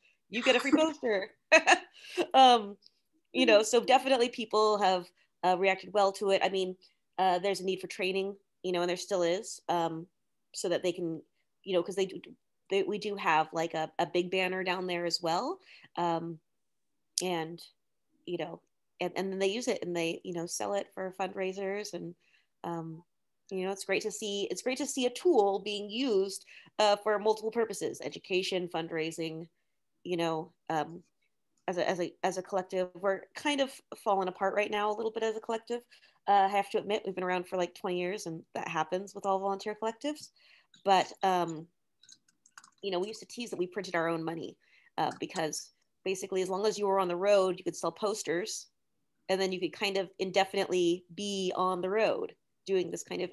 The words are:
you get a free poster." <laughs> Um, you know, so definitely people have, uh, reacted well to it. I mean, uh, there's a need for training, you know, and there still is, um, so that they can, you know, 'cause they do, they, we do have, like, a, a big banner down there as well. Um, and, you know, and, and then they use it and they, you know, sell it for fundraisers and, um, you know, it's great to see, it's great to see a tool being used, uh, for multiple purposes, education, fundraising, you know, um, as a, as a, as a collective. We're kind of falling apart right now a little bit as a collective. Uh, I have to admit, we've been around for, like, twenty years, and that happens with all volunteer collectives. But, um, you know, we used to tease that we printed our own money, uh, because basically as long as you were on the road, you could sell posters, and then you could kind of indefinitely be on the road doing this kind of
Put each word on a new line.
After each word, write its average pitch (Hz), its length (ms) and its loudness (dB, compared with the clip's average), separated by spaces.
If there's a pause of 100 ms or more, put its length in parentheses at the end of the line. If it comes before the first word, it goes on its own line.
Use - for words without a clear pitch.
(280)
you 214 120 -4
get 254 140 4
a 247 60 4
free 269 100 -2
poster." 262 600 2 (220)
<laughs> 320 80 10 (720)
Um, 233 440 8 (560)
you 254 120 4
know, 220 200 10
so 233 160 4
definitely 254 480 6
people 214 520 2
have, 185 260 4 (360)
uh, 180 160 4
reacted 190 340 0
well 196 200 4
to 196 180 -2
it. 196 140 4
I 190 40 2
mean, 190 280 -2 (420)
uh, 180 220 2
there's 190 200 -2
a 180 40 -8
need 185 160 -2
for 180 80 -10
training, 190 480 -4 (260)
you 185 100 -4
know, 175 100 0
and 175 60 0
there 180 80 0
still 180 280 -2
is, 185 440 -2
um, 165 380 -2 (480)
so - 140 -4
that 170 140 0
they 180 100 0
can, 170 280 -6 (440)
you 190 100 -4
know, 175 80 4
'cause 185 140 -8
they 196 100 0
do, 180 140 -12 (500)
they, 190 140 2
we 208 140 -2
do 202 180 -6
have, 160 360 2
like, 165 220 -4
a, 156 240 -4
a 170 80 2
big 180 240 -2
banner 185 320 0
down 185 240 -2
there 175 200 -2
as 170 140 -2
well. 214 380 -2 (380)
Um, 165 420 -2 (840)
and, 170 400 -4 (640)
you 175 140 -6
know, 165 240 -8 (380)
and, 180 140 -4
and 190 160 -4
then 190 80 -6
they 196 100 2
use 233 200 -2
it 208 140 -2
and 175 120 -4
they, 165 300 -2
you 185 80 -8
know, 170 140 -4
sell 202 260 -4
it 202 220 -2
for 190 260 -8
fundraisers 196 720 -4
and, 175 220 -10 (500)
um, 165 380 -8 (480)
you 185 160 -4
know, 196 60 -4
it's 202 120 -8
great 190 180 0
to 214 80 -4
see, 202 400 -4
it's - 120 -6
great 254 160 -2
to 285 80 -2
see 254 180 -2
a 247 60 0
tool 214 480 4
being 208 320 -6
used, 202 560 0 (320)
uh, 208 180 6
for 208 220 0
multiple 214 320 0
purposes, 220 520 -2
education, 185 680 -2
fundraising, 165 800 -4 (540)
you 175 140 -2
know, 165 360 -2 (180)
um, 165 320 -2 (640)
as 180 80 -4
a, 175 100 0
as 180 140 0
a, - 220 -4
as 185 160 0
a 180 40 -6
collective. 185 520 -2
We're 190 280 -2 (120)
kind 285 260 -2
of 262 100 0 (320)
falling 196 260 2
apart 190 260 -2
right 208 160 0
now 208 200 0
a 208 60 -2
little 220 160 -4
bit 226 100 -6
as 220 140 -2
a 220 40 -8
collective. 233 420 -6 (440)
Uh, 196 60 4
I 196 160 6
have 202 220 0
to 220 80 0
admit, 202 260 -2
we've 190 100 -6
been 185 100 -4
around 180 240 -2
for, 185 100 -2
like, 175 160 -2
twenty 180 240 -4
years, 180 260 -4
and 165 180 -8 (120)
that - 140 -6
happens 180 460 -4
with 196 120 -10
all 190 140 2
volunteer 196 420 -4
collectives. 254 460 -6 (580)
But, 190 260 4 (100)
um, 170 440 0 (1160)
you 202 80 -6
know, 180 80 0
we 196 100 -2
used 220 120 -12
to - 60 -18
tease 233 240 -12
that 185 80 -6
we 180 80 -2
printed 185 280 -8
our 165 140 2
own 165 160 -2
money, 165 320 -6 (400)
uh, 156 140 0 (100)
because - 520 -6 (300)
basically 190 380 -4
as 185 80 -2
long 190 160 -2
as 214 140 0
you 202 80 -2
were 196 120 2
on 185 100 2
the 175 80 -2
road, 190 420 2
you 185 60 -18
could 170 120 -6
sell 165 160 -4
posters, 196 760 -4 (600)
and 190 100 2
then 190 140 0
you 185 80 -6
could 170 120 -4
kind 196 260 -2
of 185 100 -2 (100)
indefinitely 185 840 2 (100)
be 196 400 -4
on 185 280 0
the 185 80 -2
road 202 440 0 (320)
doing 180 240 0
this 175 120 -8
kind 180 180 -8
of 175 120 -4